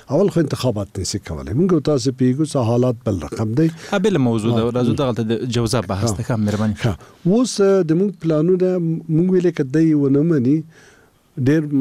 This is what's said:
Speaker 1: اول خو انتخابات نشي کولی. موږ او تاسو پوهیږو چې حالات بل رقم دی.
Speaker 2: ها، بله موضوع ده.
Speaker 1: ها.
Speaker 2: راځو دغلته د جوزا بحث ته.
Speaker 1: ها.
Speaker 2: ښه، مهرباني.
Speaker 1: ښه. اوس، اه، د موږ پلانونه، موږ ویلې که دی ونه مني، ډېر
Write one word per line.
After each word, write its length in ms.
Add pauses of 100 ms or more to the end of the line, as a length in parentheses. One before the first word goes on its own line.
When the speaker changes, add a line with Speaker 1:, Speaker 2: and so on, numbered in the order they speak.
(180)
Speaker 1:
اول 200
خو 80
انتخابات 580
نشي 240
کولی. 320
موږ 140
او 160
تاسو 320
پوهیږو 300
چې 60 (140)
حالات 340
بل 220
رقم 320
دی. 80 (240)
Speaker 2:
ها، 60 (100)
بله 220
موضوع 260
ده. 80
Speaker 1:
ها. 140
Speaker 2:
راځو 240
دغلته 280
د 160 (120)
جوزا 240 (100)
بحث 200
ته. 100
Speaker 1:
ها. 60
Speaker 2:
ښه، 80 (100)
مهرباني. 360
Speaker 1:
ښه. 120 (340)
اوس، 340
اه، 300
د 100
موږ 100 (140)
پلانونه، 440 (460)
موږ 180
ویلې 240
که 60
دی 300
ونه 400
مني، 240 (800)
ډېر 240 (200)